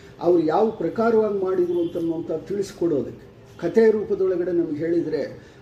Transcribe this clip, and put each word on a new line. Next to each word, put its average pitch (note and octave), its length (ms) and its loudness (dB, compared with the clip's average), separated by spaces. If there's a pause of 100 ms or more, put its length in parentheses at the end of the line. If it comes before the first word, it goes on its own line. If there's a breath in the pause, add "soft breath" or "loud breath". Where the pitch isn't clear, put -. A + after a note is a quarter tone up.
(220 loud breath)
ಅವ್ರು E3+ 220 4
ಯಾವ F#3 260 2
ಪ್ರಕಾರವಾಗಿ G#3 760 0
ಮಾಡಿದರು F3 360 0
ಅಂತನ್ನುವಂಥ E3 500 -4
ತಿಳಿಸ್ಕೊಡೋದಕ್ಕೆ. D#3+ 1000 -4 (320)
ಕಥೆ A3 300 6
ರೂಪದೊಳಗಡೆ F#3 600 0
ನಮಗೆ D3+ 260 0
ಹೇಳಿದರೆ D#3 640 -2 (200 loud breath)